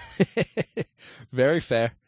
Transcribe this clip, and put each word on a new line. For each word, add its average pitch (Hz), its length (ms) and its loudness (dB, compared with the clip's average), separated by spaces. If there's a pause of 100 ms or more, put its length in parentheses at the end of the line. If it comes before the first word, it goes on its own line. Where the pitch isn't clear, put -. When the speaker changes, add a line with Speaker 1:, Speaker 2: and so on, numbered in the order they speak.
(360)
Speaker 1:
it. - 500 -4 (200)
Speaker 2:
<laughs> - 260 -20
Very 139 280 2
fair. 117 320 0 (160)